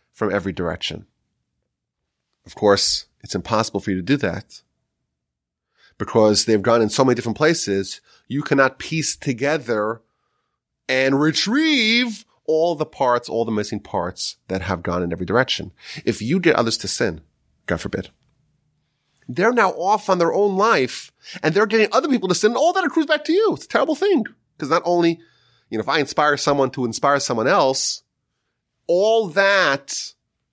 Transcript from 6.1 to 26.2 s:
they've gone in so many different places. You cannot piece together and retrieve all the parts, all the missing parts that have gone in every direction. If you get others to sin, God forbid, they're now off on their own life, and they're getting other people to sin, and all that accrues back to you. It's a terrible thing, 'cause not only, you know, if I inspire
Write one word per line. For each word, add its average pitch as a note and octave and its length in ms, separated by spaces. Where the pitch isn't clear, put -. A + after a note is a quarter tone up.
they've G#2+ 160
gone A#2 200
in G#2+ 80
so C3+ 160
many B2+ 80
different A#2 240
places. G#2 640
You C#3+ 140
cannot C#3 380
piece - 360
together A#2+ 840
and C3+ 320
retrieve A#3 1040
all D#3+ 280
the D3+ 120
parts, B2 440
all A2+ 160
the A2+ 60
missing G#2 280
parts - 580
that F#2 160
have F2 180
gone F2 220
in F2 80
every F2 160
direction. A2 440
If - 160
you C3+ 200
get E3+ 160
others A2+ 240
to - 80
sin, F#2 340
God E2+ 120
forbid, - 300
they're F#3 240
now G#3+ 200
off G3 360
on F#3 80
their E3+ 160
own G3 240
life, F#3+ 540
and - 100
they're G#3 140
getting G#3+ 240
other C#4 180
people G#3 180
to F3+ 80
sin, G#3+ 160
and A#3+ 60
all E4 160
that F#4 100
accrues D#4+ 220
back D4+ 200
to D#4+ 80
you. G4+ 200
It's - 120
a - 20
terrible - 280
thing, F#4+ 300
'cause C#3 120
not E3 140
only, E3+ 380
you G#2+ 80
know, G#2+ 40
if - 60
I D3+ 120
inspire D3 380